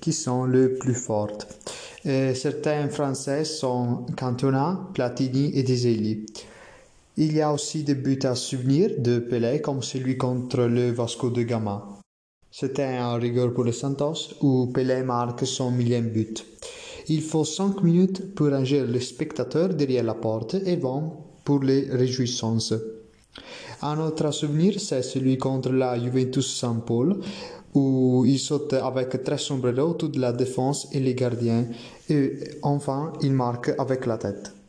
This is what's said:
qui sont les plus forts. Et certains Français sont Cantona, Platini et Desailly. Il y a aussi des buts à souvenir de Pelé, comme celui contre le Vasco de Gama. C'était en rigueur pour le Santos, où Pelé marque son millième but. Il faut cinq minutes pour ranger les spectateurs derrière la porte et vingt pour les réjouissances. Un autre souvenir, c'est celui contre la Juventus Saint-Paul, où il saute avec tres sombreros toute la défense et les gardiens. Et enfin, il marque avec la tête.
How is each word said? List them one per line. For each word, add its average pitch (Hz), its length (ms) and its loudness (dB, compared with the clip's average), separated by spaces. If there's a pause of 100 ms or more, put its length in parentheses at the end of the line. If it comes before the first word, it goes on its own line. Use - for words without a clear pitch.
qui 160 100 0
sont 127 320 0
les 127 240 6
plus 127 260 0
forts. 104 440 -2 (640)
Et 135 300 2
certains 147 560 0
Français 139 560 -2
sont 123 580 -2 (140)
Cantona, 135 760 0
Platini 135 640 0
et 139 60 2
Desailly. 117 640 0 (880)
Il 156 160 2
y 156 80 2
a 151 100 4
aussi 147 340 -4
des 143 100 2
buts 131 300 0
à 127 100 2
souvenir 135 640 2
de 120 200 2
Pelé, 120 440 0
comme 135 200 -2
celui 131 360 -2
contre 127 460 0
le 120 260 2
Vasco 120 400 -2
de 120 140 0
Gama. 110 440 -4 (640)
C'était 135 480 -4
en 120 160 -2
rigueur 120 400 0
pour 123 100 0
le 117 80 0
Santos, 139 720 -4
où 131 240 4
Pelé 127 360 0
marque 120 440 -2
son 127 240 -2
millième 120 400 2
but. 110 340 -2 (640)
Il 156 140 2
faut 156 240 0
cinq 196 360 0
minutes 180 520 4
pour 147 160 4
ranger 131 360 2
les 120 140 2
spectateurs 156 680 -2
derrière 131 340 2
la 113 100 0
porte 113 400 -2
et 185 220 0
vingt 143 380 -2 (300)
pour 143 160 4
les 135 300 2
réjouissances. 117 840 0 (1080)
Un 151 180 -2
autre 160 320 0
souvenir, 156 480 2
c'est 131 220 -2
celui 131 340 0
contre 131 340 0
la 127 280 2
Juventus 127 480 0 (120)
Saint-Paul, 120 640 0 (540)
où 131 520 4
il 135 120 6
saute 143 340 -2
avec 127 500 -2
tres 139 160 -2
sombreros 131 560 0
toute 156 220 -2
la 123 160 2
défense 131 600 -2
et 139 80 0
les 131 140 0
gardiens. 117 520 0 (420)
Et 143 300 2 (240)
enfin, 143 580 -2
il 139 120 2
marque 123 460 0
avec 131 280 -2
la 113 100 0
tête. 101 360 -6 (160)